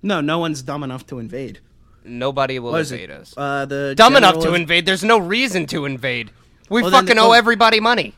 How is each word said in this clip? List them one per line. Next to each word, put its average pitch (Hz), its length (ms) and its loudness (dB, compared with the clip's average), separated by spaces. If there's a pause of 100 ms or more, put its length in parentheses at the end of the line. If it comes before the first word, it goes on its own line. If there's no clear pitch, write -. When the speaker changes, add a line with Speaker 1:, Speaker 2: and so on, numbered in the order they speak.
Speaker 1:
No, 190 200 -2
no 156 180 -2
one's 156 220 -6
dumb 143 220 -8
enough 127 240 -12
to 131 120 -12
invade. 113 400 -12 (460)
Speaker 2:
Nobody 131 540 -4
will 120 120 -8
Speaker 1:
What 160 100 -2
is 139 120 -6
it? - 80 -12
Speaker 2:
invade 80 180 -16
us. - 160 -20
Speaker 1:
Uh, 139 300 -6
the 139 320 -6
Speaker 2:
Dumb 247 180 6
enough 208 200 6
Speaker 1:
general 165 160 -2
Speaker 2:
to 175 40 0
Speaker 1:
is 175 60 0
Speaker 2:
invade? 170 240 -2
There's 185 180 -2
no 226 140 4
reason 190 500 -2
to 156 180 -6
invade. 123 460 -6 (380)
We 226 140 0
Speaker 1:
Well, - 80 0
then 262 100 8
Speaker 2:
fucking 202 160 2
Speaker 1:
the 220 60 4
Speaker 2:
owe 226 40 6
Speaker 1:
co- 233 60 8
Speaker 2:
everybody 226 480 4
money. 214 360 0